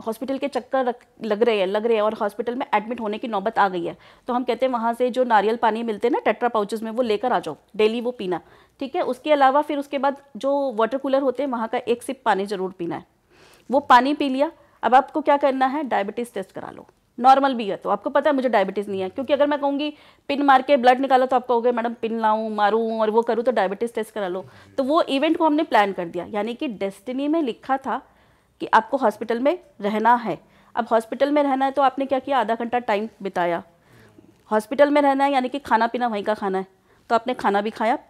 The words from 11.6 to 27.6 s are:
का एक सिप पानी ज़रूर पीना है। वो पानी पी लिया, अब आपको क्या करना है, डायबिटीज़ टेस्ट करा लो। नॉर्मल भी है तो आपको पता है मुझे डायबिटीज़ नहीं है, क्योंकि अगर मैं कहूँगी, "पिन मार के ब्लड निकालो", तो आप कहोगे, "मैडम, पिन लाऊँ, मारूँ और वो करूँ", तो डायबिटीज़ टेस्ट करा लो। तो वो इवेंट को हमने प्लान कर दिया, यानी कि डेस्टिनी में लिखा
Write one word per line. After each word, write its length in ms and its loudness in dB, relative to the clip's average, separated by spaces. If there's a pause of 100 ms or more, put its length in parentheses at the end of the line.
का 100 -4
एक 240 -4
सिप 220 -10
पानी 220 0
ज़रूर 320 -6
पीना 180 -6
है। 100 -12 (640)
वो 100 2
पानी 340 6
पी 140 -2
लिया, 240 0 (300)
अब 120 2
आपको 260 4
क्या 160 2
करना 300 2
है, 160 -2
डायबिटीज़ 520 -4
टेस्ट 180 -10
करा 180 -12
लो। 160 -18 (340)
नॉर्मल 340 6
भी 120 -4
है 100 -4
तो 140 -4
आपको 200 -2
पता 200 2
है 60 2
मुझे 120 0
डायबिटीज़ 420 0
नहीं 100 -4
है, 80 -4
क्योंकि 240 -4
अगर 140 4
मैं 140 -2
कहूँगी, 340 -2 (340)
"पिन 140 -2
मार 200 6
के 140 4
ब्लड 240 6
निकालो", 260 4
तो 100 2
आप 100 0
कहोगे, 260 2
"मैडम, 220 -4
पिन 260 -6
लाऊँ, 340 0
मारूँ 460 2
और 100 2
वो 120 4
करूँ", 220 -2
तो 80 2
डायबिटीज़ 400 -2
टेस्ट 220 -8
करा 140 -4
लो। 180 -8 (300)
तो 60 -2
वो 200 2
इवेंट 340 0
को 100 2
हमने 160 2
प्लान 300 0
कर 140 -6
दिया, 240 -8
यानी 240 -6
कि 140 -6
डेस्टिनी 600 -6
में 140 0
लिखा 340 -4